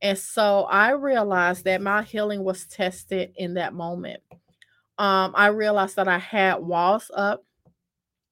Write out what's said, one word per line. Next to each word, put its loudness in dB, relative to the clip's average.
And 0
so 2
I 4
realized 0
that 0
my 0
healing -6
was -4
tested -6
in -6
that -4
moment. -10
Um, 2
I 4
realized 0
that 2
I 2
had 0
walls 0
up -2